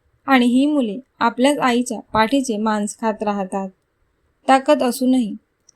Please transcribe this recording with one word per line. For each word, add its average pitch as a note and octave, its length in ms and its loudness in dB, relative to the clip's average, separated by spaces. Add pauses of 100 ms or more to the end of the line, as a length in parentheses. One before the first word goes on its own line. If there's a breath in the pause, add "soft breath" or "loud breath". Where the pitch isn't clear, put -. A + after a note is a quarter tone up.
(280)
आणि B3+ 180 4
ही B3 200 2
मुले C4+ 320 -2 (220)
आपल्याच B3 380 0
आईच्या A#3+ 420 -2 (140)
पाठीचे A3+ 440 0
मांस G#3+ 440 -4
खात A3 220 -4
राहतात. G3 460 -4 (800)
ताकद C4 360 4
असूनही B3+ 520 0 (400)